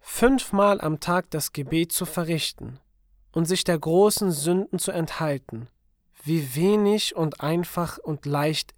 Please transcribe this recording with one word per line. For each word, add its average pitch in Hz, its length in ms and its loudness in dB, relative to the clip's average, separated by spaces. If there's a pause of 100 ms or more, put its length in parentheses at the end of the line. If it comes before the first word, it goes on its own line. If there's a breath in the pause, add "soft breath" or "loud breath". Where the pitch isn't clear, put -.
Fünfmal 202 800 2
am 156 200 -2
Tag 180 300 -2
das 156 220 -4
Gebet 160 400 -2
zu - 140 -2
verrichten 156 720 -4 (520)
und 165 120 2
sich 185 200 0
der 170 140 2
großen 190 540 4
Sünden 175 460 0
zu - 120 -4
enthalten, 147 800 -4 (540)
wie 147 320 -2
wenig 208 600 2
und 160 260 -2
einfach 170 580 -2
und 151 280 -8
leicht 147 520 -2